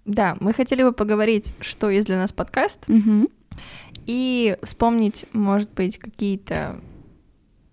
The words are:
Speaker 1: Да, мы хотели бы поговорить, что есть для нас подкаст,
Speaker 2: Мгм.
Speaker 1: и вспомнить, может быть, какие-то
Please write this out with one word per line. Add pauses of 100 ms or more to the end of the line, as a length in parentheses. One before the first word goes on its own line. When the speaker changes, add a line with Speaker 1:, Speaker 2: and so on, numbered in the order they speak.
Speaker 1:
Да,
мы
хотели
бы
поговорить,
что
есть
для
нас
подкаст,
Speaker 2:
Мгм. (800)
Speaker 1:
и
вспомнить,
может
быть,
какие-то (920)